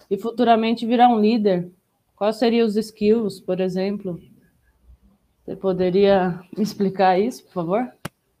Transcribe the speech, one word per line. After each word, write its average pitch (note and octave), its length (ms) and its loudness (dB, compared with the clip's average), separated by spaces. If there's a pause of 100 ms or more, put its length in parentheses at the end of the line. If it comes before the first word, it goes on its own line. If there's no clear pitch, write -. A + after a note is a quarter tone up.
e G3+ 80 -2
futuramente A3+ 680 0
virar A#3+ 220 4
um A#3 100 2
líder? G#3 500 2 (460)
Quais A3 220 -2
seriam A#3 280 2
os G#3 100 -2
skills, G#3+ 640 -2
por F#3 200 -6
exemplo? F#3 600 -4 (1300)
Você - 100 -12
poderia F#3 840 0 (180)
me A3 60 0
explicar F#3+ 560 0
isso, A#3+ 260 -4
por - 80 -20
favor? F#3+ 340 -4 (540)